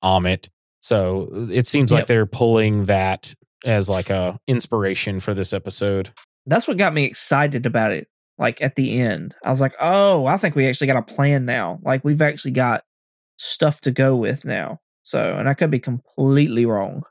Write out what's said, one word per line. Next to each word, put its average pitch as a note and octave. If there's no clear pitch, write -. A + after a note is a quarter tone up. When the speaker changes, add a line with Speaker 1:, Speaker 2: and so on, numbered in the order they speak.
Speaker 1:
Ammit. F#2
So F#2+
it A#2
seems C3+
like A#2+
Speaker 2:
Yep. -
Speaker 1:
they're A2
pulling A2
that F#2+
as, G#2
like, F#2+
a F#2
inspiration G#2
for G2+
this F#2+
episode. G2
Speaker 2:
That's A3
what G#3+
got F#3
me D3+
excited C#3
about A2
it. E2+
Like, A#2+
at C#3+
the C3
end, F#2+
I -
was C3
like, C3+
"Oh, F#3
I D#3
think E3+
we C3+
actually C3
got C3+
a A#2
plan C#3
now. A#2
Like, C3
we've D3
actually D3
got B2+
stuff -
to C3+
go C3
with A#2+
now." A#2+
So, -
and A2
I C#3+
could D#3+
be C3+
completely C3+
wrong. A2+